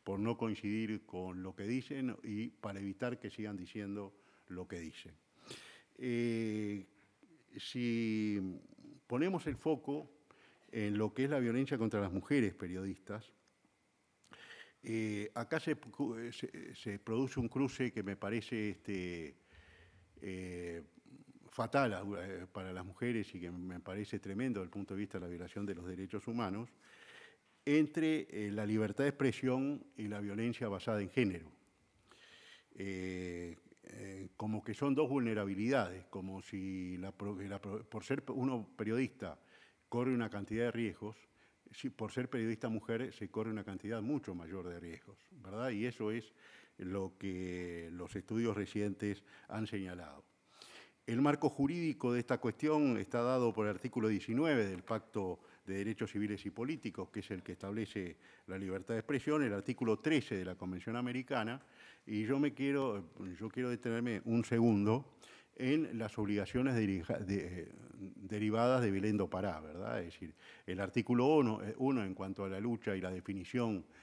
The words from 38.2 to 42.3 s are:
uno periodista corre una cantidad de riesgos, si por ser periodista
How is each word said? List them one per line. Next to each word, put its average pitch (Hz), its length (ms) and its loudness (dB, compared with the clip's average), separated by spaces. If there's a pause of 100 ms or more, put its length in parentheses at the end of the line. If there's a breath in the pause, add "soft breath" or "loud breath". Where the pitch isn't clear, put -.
uno 127 460 0
periodista 110 640 0 (500 loud breath)
corre 123 260 2
una 113 160 2
cantidad 107 340 0
de 120 80 2
riesgos, 110 460 -4 (520 soft breath)
si - 200 -6
por 107 220 -6
ser 127 160 -2
periodista 113 400 0